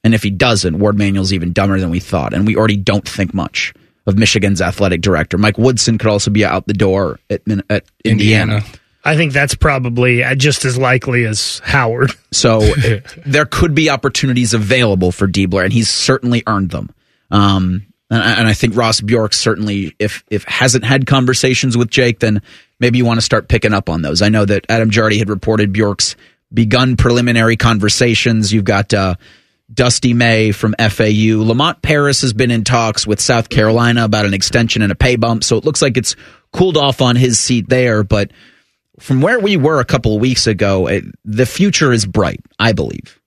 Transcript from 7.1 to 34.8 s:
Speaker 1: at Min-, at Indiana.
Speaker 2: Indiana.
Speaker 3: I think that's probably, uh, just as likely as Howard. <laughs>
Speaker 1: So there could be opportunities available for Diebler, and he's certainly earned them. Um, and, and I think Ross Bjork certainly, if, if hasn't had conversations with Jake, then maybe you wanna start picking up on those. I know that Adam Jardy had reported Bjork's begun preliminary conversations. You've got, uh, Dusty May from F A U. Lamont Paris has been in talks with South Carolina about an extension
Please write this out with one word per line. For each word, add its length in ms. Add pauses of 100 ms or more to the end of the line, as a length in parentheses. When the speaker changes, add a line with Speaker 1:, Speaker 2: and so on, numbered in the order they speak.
Speaker 1:
at 180
Min-, 220
at 160 (200)
Indiana. 540
Speaker 2:
Indiana. 160 (300)
Speaker 3:
I 120
think 160
that's 220
probably, 680
uh, 100
just 300
as 140
likely 460
as 400
Howard. 480 (100)
<laughs> 100
Speaker 1:
So 280 (640)
there 220
could 280
be 160
opportunities 640
available 580
for 140
Diebler, 380
and 80
he's 160
certainly 580
earned 240
them. 200 (400)
Um, 560 (240)
and, 120
and 260
I 40
think 240
Ross 240
Bjork 320
certainly, 680
if, 320
if 140
hasn't 400
had 220
conversations 680
with 140
Jake, 300
then 220 (380)
maybe 180
you 80
wanna 160
start 260
picking 240
up 160
on 140
those. 200
I 60
know 160
that 240
Adam 220
Jardy 280
had 120
reported 420
Bjork's 440 (360)
begun 440
preliminary 600
conversations. 960
You've 120
got, 300
uh, 200 (580)
Dusty 420
May 380
from 260
F 220
A 100
U. 340
Lamont 380
Paris 400
has 100
been 180
in 140
talks 420
with 140
South 300
Carolina 540
about 200
an 80
extension 480